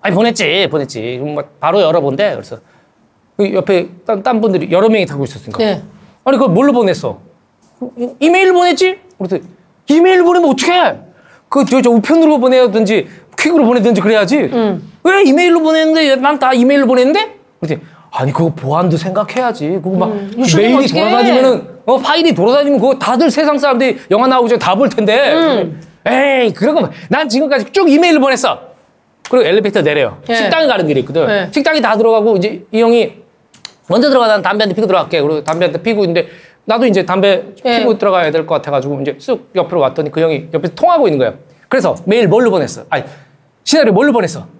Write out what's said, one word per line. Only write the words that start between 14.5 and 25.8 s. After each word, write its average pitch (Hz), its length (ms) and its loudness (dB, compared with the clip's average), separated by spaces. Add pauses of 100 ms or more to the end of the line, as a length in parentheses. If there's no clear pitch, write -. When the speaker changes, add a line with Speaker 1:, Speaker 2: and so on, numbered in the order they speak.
Speaker 1:
왜 381 220 2
이메일로 339 360 4
보냈는데? 320 560 2
난 269 220 0
다 262 140 0
이메일로 262 340 2
보냈는데?" 269 480 0 (260)
그랬더니 160 200 -6 (320)
"아니, 135 200 -4
그거 165 220 0
보안도 160 420 -2
생각해야지. 190 840 -4
그거 185 140 -4
막 180 140 0
Speaker 2:
음. 202 260 -8
유출되면 226 420 2
Speaker 1:
메일이 277 140 2
Speaker 2:
어떡해? - 180 0
Speaker 1:
돌아다니면은, 247 580 2 (180)
어, 254 120 2
파일이 311 360 0
돌아다니면 269 460 2
그거 262 180 0
다들 254 320 0
세상 294 280 0
사람들이 262 400 0 (120)
영화 220 160 2
나오기 254 240 2
전에 - 80 2
다 180 160 0
볼 240 140 2
텐데." 220 460 0
Speaker 2:
음. 240 460 -2 (260)